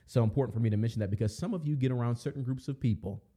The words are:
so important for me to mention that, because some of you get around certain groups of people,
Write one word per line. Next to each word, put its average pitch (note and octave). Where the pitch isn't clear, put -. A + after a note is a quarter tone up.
so A#2+
important A2
for A2+
me A#2
to G#2+
mention A2
that, G2
because G#2+
some G3
of D#3+
you D3
get C3
around A#2+
certain C#3
groups B2+
of C3+
people, G2+